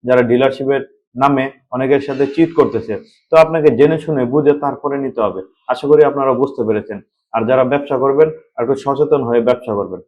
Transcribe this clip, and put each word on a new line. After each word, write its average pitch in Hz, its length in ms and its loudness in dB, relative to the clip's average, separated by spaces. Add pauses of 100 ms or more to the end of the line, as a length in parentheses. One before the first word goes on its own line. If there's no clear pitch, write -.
যারা 123 180 4
ডিলারশিপের 135 600 0 (340)
নামে 139 340 0 (200)
অনেকের 131 300 0
সাথে 139 260 -2
চিট 160 280 0
করতেছে। 117 400 0 (360)
তো 160 60 4
আপনাকে 156 320 4 (100)
জেনে 156 200 4
শুনে 147 260 -4
বুঝে 143 280 2
তারপরে 139 460 -4
নিতে 131 240 -6
হবে। 95 180 -2 (280)
আশা 127 200 -4
করি 151 160 6
আপনারা 135 280 0
বুঝতে 131 320 -2
পেরেছেন। 104 360 -4 (320)
আর 113 160 -2
যারা 127 160 2
ব্যবসা 143 340 -2
করবেন, 139 300 2 (280)
আর 120 80 -6
একটু 131 100 -2
সচেতন 139 480 -2
হয়ে 120 180 0
ব্যবসা 120 340 -2
করবেন। 92 340 -6